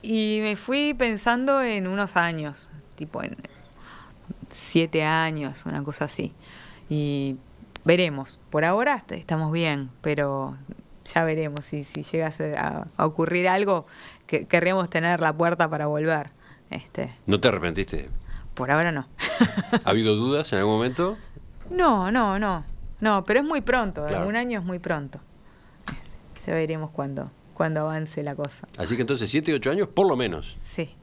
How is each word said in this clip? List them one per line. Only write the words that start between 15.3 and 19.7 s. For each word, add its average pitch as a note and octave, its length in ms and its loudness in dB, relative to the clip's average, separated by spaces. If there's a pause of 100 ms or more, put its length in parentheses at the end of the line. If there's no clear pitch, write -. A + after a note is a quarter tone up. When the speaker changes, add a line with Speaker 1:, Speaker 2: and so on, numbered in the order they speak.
Speaker 1:
puerta E3+ 360 4
para D3+ 180 -2
volver. D3+ 440 0 (400)
Este. - 420 -8 (140)
Speaker 2:
¿No G2+ 140 4
te B2+ 80 6
arrepentiste? D#2+ 600 0 (460)
Speaker 1:
Por B2+ 160 -4
ahora E3 220 4
no. C#3 140 -4 (380)
<laughs> - 400 0